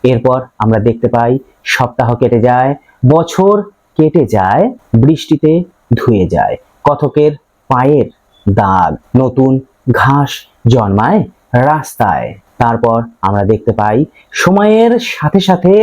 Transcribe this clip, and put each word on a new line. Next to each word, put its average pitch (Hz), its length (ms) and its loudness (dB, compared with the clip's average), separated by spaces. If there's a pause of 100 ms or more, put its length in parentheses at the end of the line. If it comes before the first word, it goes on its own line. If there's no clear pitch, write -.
এরপর 127 360 0 (180)
আমরা 110 220 0
দেখতে 113 280 -2
পাই, 117 240 0 (340)
সপ্তাহ 120 500 -2
কেটে 120 260 0
যায়, 123 300 2 (340)
বছর 165 500 2 (400)
কেটে 156 320 2
যায়, 104 360 0 (400)
বৃষ্টিতে 156 480 0 (460)
ধুয়ে 101 300 0
যায়, - 280 -2 (280)
কথকের 147 480 0 (380)
পায়ের 131 380 2 (380)
দাগ, 95 460 0 (240)
নতুন 131 360 2 (400)
ঘাস 135 400 0 (360)
জন্মায় 117 540 0 (480)
রাস্তায়। 98 580 -2 (300)
তারপর 117 400 0 (240)
আমরা 101 240 0
দেখতে 107 280 0
পাই, 107 240 0 (360)
সময়ের 214 580 2 (180)
সাথে - 300 -2
সাথে 180 440 2